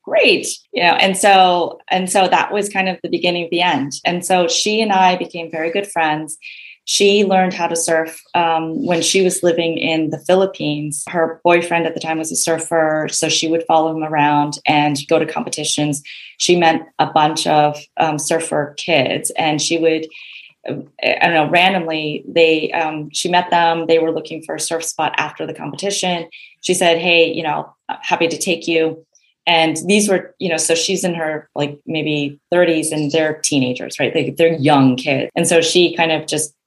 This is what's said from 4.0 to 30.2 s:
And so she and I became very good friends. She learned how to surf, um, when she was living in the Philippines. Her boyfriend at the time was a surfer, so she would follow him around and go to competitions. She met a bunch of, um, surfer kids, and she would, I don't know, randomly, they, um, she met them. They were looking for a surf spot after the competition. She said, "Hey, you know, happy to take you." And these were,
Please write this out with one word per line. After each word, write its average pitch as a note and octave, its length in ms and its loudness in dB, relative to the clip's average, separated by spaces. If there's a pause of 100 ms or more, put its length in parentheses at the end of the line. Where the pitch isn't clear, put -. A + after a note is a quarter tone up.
And F3 220 -4
so F3+ 220 2
she G#3+ 340 0
and G#3+ 100 0
I F#3 260 4
became E3+ 340 -10
very E3 200 -4
good G3 140 -4
friends. D#3 500 -2 (500)
She G3+ 400 4
learned F#3 280 2
how F3 140 -4
to E3 80 -4
surf, D#3+ 440 -2 (140)
um, D#3+ 540 0
when E3+ 160 0
she F#3+ 200 2
was F3+ 200 0
living E3+ 340 0
in D#3+ 320 -2
the D#3 80 -6
Philippines. D3+ 880 0
Her E3 360 -2
boyfriend E3+ 420 2
at E3 80 -4
the E3 60 -10
time D#3+ 180 -4
was D#3+ 140 -6
a E3 40 -8
surfer, D#3+ 760 0
so - 180 -2
she D#3+ 180 -2
would E3 200 0
follow D#3+ 280 2
him D#3+ 80 -6
around D3 640 2
and D3 320 2 (100)
go D#3+ 120 4
to D#3 80 0
competitions. D3+ 720 -4 (380)
She F3+ 160 2
met E3 320 2 (100)
a D#3 80 2
bunch D#3 400 0
of, D3+ 340 2 (180)
um, D#3 200 0
surfer D3+ 600 -2
kids, C#3 600 -2
and D3+ 240 -2
she E3+ 160 -2
would, D#3+ 300 0 (960)
I - 200 0
don't E3+ 100 2
know, D3+ 160 2
randomly, E3 800 0
they, D#3+ 440 2
um, D#3 400 -4
she - 180 -6
met F3+ 200 2
them. E3 380 2
They E3 100 4
were E3 140 2
looking D#3 320 -8
for D#3 100 -10
a D#3 60 -8
surf E3 240 -6
spot - 340 -4
after D#3 300 -6
the D#3+ 80 -12
competition. F3 720 -6 (320)
She F#3 140 -2
said, F3 240 2
"Hey, E3 340 2
you E3+ 80 -6
know, D3 340 -6 (140)
happy - 380 -2
to D#3+ 100 -4
take E3+ 300 -4
you." D#3+ 360 -2 (440)
And D#3+ 300 2 (100)
these G#3 200 4
were, F#3 300 -2